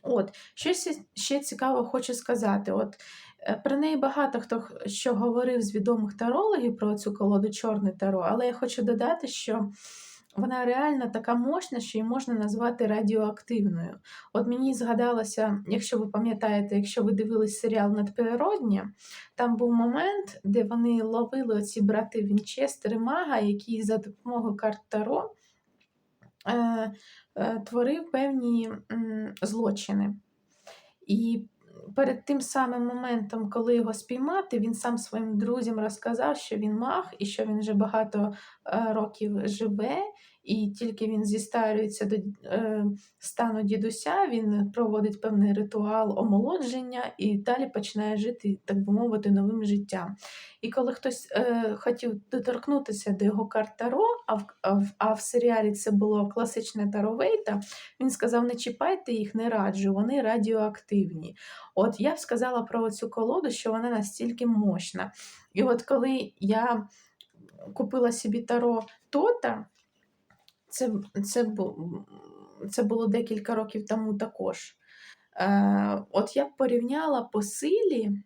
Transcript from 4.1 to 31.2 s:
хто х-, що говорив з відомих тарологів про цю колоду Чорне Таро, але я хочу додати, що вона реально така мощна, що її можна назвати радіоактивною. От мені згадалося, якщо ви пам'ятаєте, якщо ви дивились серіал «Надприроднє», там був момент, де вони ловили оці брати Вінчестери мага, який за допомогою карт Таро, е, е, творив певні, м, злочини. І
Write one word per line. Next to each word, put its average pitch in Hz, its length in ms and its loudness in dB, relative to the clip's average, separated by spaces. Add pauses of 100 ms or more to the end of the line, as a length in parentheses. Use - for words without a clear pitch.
хто 226 200 -4
х-, - 280 -12
що 240 260 0
говорив 240 480 2
з 208 120 -2
відомих 214 420 0
тарологів 269 600 2
про 214 180 0
цю 208 200 -4
колоду 202 360 2
Чорне 202 420 0
Таро, 190 280 0
але 240 260 2
я 247 60 0
хочу 240 300 -4
додати, 247 440 0
що 214 440 -4 (680)
вона 247 280 -2
реально 254 460 2
така 226 240 -2
мощна, 262 460 0
що 233 180 -6
її 220 100 -2
можна 247 260 -2
назвати 226 520 0
радіоактивною. 208 1120 0 (340)
От - 140 2
мені 262 280 0
згадалося, 220 920 0
якщо 226 300 -2
ви 214 80 0
пам'ятаєте, 208 680 0
якщо 202 260 0
ви 208 100 4
дивились 214 480 0
серіал 220 320 2
«Надприроднє», 226 1000 0 (420)
там 240 220 2
був 240 160 2
момент, 311 720 0
де 202 200 4
вони 233 380 2
ловили 226 520 0
оці 208 280 0
брати 214 400 2
Вінчестери 214 760 0
мага, 277 400 0
який 208 440 -2
за 214 160 2
допомогою 214 580 -4
карт 214 320 -2
Таро, 240 460 -2 (1120)
е, 226 440 0 (440)
е, 226 300 -2
творив 277 440 0
певні, 247 600 0 (220)
м, 220 500 -4
злочини. 202 720 0 (920)
І 226 380 0 (520)